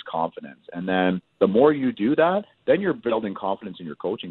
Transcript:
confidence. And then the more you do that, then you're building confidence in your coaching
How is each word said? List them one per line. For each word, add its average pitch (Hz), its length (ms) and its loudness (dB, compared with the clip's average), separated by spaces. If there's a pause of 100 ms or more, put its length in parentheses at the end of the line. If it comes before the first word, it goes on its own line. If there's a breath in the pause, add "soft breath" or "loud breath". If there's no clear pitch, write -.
confidence. 82 520 -6 (120)
And 87 160 -8
then 92 320 2 (200)
the 101 80 6
more 123 240 6
you 135 180 0
do 117 240 0
that, 180 300 2 (240 soft breath)
then 156 120 4
you're 190 140 -2
building 110 400 -4
confidence 98 460 -8
in 90 60 -14
your 73 100 -12
coaching 90 340 -6